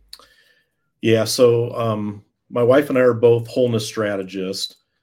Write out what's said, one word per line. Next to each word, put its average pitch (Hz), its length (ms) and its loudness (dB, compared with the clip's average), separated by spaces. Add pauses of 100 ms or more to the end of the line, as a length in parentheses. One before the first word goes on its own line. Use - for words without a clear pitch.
(1000)
Yeah. 113 220 2
So, 117 500 2
um, 107 500 -4 (260)
my 120 120 -2
wife 131 280 2
and 135 80 -2
I 127 40 2
are 123 120 4
both 117 340 2
wholeness 120 400 -2
strategists. 98 880 -6 (280)